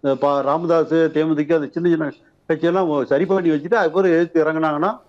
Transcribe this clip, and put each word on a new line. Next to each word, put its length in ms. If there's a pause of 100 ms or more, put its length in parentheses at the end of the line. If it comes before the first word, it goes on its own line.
இந்த 120
பா-, 260
ராமதாஸ், 520 (160)
தே 160
மு 80
தி 120
க, 100
அந்த 160
சின்ன 180
சின்ன 160 (440)
கட்சியெல்லாம் 400
ஒ-, 140
சரி 220
பண்ணி 240
வச்சுட்டு 260
அதுக்கப்புறம் 380
எதிர்த்து 300
இறங்குனாங்கன்னா 480 (180)